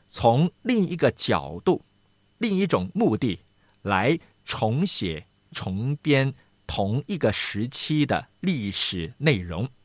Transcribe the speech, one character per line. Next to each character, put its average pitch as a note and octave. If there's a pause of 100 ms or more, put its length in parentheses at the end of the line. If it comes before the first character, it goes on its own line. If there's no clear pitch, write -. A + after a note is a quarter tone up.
从 B2+ (140)
另 A3+
一 F3
个 D3
角 E2
度、 F3 (560)
另 G3+
一 G3
种 F#2
目 F3+
的 G2+ (420)
来 A2+ (260)
重 A#2
写、 F2 (240)
重 A2
编 C3+ (320)
同 A2
一 G3
个 A#2+
时 -
期 D3+
的 F#2 (100)
历 F#3
史 -
内 C#3
容， F2 (140)